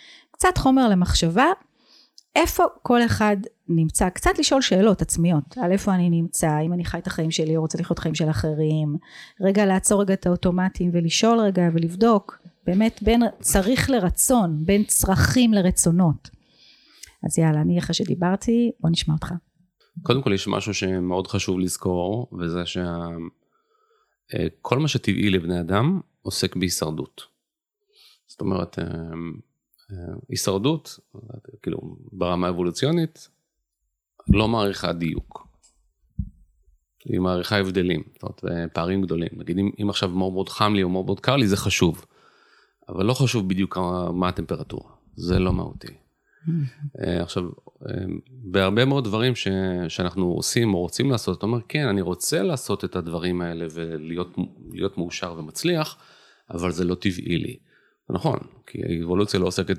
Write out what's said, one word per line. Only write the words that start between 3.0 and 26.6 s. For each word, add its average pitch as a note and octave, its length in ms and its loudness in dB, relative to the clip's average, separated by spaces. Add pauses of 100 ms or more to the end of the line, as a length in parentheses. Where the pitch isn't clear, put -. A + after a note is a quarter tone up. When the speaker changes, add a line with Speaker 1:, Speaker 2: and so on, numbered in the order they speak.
Speaker 1:
אחד G#3+ 320 2 (320)
נמצא, E3 400 2
קצת F4+ 300 0
לשאול C4+ 240 4
שאלות F#3+ 400 4
עצמיות, E3 600 0
על F3+ 100 2
איפה G3 220 2
אני F3 160 4
נמצא, E3 560 2
אם F3 60 0
אני F3 120 -2
חי - 140 -4
את F3 80 -10
החיים D#3+ 240 -2
שלי D#3+ 260 0
או D#3+ 40 2
רוצה D#3+ 180 -2
לחיות E3+ 200 -2
חיים D#3 160 -2
של D#3 160 0
אחרים, D#3 680 0 (440)
רגע G3 260 4
לעצור F#3+ 360 2
רגע G3 120 2
את - 120 -2
האוטומטים F3+ 680 0
ולשאול A3 460 4
רגע G3 220 2 (120)
ולבדוק, F#3+ 640 2 (280)
באמת G#3+ 360 2
בין A3+ 200 6 (180)
צריך G#3 500 2
לרצון, F3+ 760 2
בין G3+ 180 4
צרכים A3 720 4
לרצונות. F3+ 760 2 (920)
אז - 140 -2
יאללה, D#3 220 4
אני F3 180 2
אחרי - 160 -2
שדיברתי, G#3 840 0
בוא E3 100 2
נשמע D#3+ 240 0
אותך. D#3 200 -4 (680)
Speaker 2:
קודם B2+ 200 2
כל, G#2 100 0
יש G2 160 0
משהו G2+ 260 -2
שמאוד F#2 520 0
חשוב F#2 340 -2
לזכור, F#2 680 -2 (120)
וזה E2+ 260 -4
שה-, E2+ 400 -6 (1300)
אה, D#2+ 120 -2 (160)
כל - 160 0
מה D3+ 100 0
שטבעי G2 420 0
לבני F2 300 0
אדם A2 400 0 (220)
עוסק - 340 -4
בהישרדות. D#2+ 680 -4 (1040)